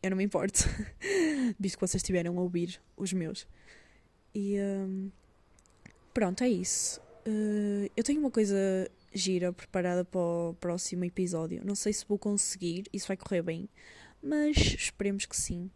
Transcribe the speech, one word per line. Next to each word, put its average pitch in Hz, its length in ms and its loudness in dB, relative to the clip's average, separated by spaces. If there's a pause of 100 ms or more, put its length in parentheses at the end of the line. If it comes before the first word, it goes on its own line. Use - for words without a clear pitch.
Eu 190 100 0
não 190 60 2
me 190 60 2
importo, - 460 2 (400)
<laughs> 311 500 2
visto 196 180 -2
que 185 100 0
vocês 180 140 0
estiveram 175 360 0
a 180 40 0
ouvir 175 380 -2 (160)
os 190 160 -4
meus. 180 360 -4 (840)
E, 202 260 0
ahm, 196 500 -2 (1040)
pronto, 196 300 2
é 254 60 4
isso. - 520 0 (240)
Eh, 208 720 0
eu 226 60 0
tenho 294 160 2
uma 285 100 2
coisa 208 260 4 (560)
gira 180 400 0
preparada 180 540 0
para 185 140 -2
o 170 400 0
próximo 175 460 -2
episódio. 175 600 -2
Não 202 100 0
sei 214 160 0
se - 160 -4
vou 208 120 2
conseguir, 185 760 -2
isso 202 140 -6
vai 190 100 -2
correr 180 240 0
bem, 175 260 -4 (540)
mas 302 360 2
esperemos - 680 0
que - 100 -12
sim. 175 400 -4